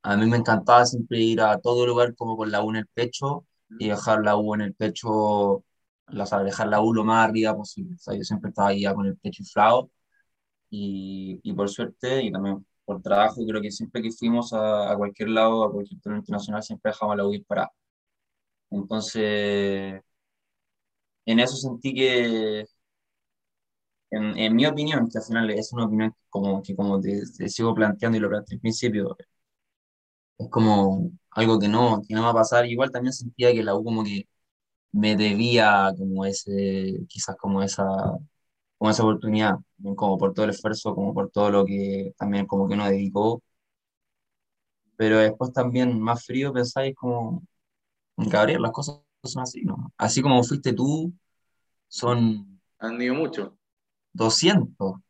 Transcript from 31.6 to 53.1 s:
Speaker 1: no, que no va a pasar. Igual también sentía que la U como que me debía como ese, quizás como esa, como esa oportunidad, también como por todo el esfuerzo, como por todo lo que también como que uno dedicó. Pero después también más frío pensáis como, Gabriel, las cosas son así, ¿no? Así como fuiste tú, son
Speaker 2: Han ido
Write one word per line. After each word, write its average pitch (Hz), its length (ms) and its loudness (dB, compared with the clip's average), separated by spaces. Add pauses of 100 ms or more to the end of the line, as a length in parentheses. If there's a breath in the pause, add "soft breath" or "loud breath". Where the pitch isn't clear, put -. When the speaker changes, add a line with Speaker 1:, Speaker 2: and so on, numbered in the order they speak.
Speaker 1:
no, 110 400 2
que 107 80 -6
no 113 80 0
va 117 80 4
a - 20 0
pasar. 120 320 4
Igual 123 260 -2
también 127 220 -4
sentía 123 400 2
que 110 100 0
la 101 120 0
U 107 80 -2
como 113 200 -2
que 101 240 -6 (640)
me 107 220 2
debía 104 800 4
como 95 280 -4
ese, 98 840 -4
quizás - 280 -10
como 98 260 -2
esa, 98 220 -2 (920)
como 107 120 2
esa 107 120 2
oportunidad, 107 520 2 (220)
también 98 180 -8
como 98 220 0
por 95 160 0
todo 110 120 0
el 104 60 0
esfuerzo, 104 440 -4
como 98 180 -2
por 98 180 -2
todo 104 200 2
lo 101 140 4
que 98 520 -4
también 101 300 -2
como 98 200 0
que 101 80 0
uno 104 140 0
dedicó. 101 540 0 (1500)
Pero 110 220 4
después 110 340 2
también 123 480 2
más 117 240 -2
frío 131 280 -4
pensáis 135 420 -2
como, 117 480 -4 (760)
Gabriel, 113 460 2
las 113 100 -2
cosas 143 260 -8 (240)
son 127 200 -8
así, - 200 -10
¿no? - 340 -6
Así 113 240 0
como 127 220 6
fuiste 135 300 -2
tú, 156 400 -2 (760)
son 110 720 0 (180)
Speaker 2:
Han 117 220 -8
ido 123 140 0